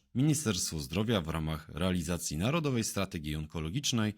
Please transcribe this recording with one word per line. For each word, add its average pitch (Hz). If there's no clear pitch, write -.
Ministerstwo 110
Zdrowia 95
w 78
ramach 80
realizacji 87
Narodowej 127
Strategii 87
Onkologicznej 95